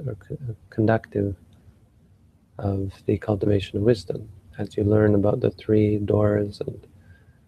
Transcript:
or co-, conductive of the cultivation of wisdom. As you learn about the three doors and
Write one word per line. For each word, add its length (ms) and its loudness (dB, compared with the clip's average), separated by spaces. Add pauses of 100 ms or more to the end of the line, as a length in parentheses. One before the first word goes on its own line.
or 100 -8
co-, 400 -12 (120)
conductive 680 -2 (1200)
of 340 -4 (140)
the 100 2
cultivation 640 -2
of 60 -2
wisdom. 440 0 (300)
As 180 -8
you 80 -2
learn 300 4
about 260 2
the 100 2
three 460 2
doors 640 0
and 260 -10 (600)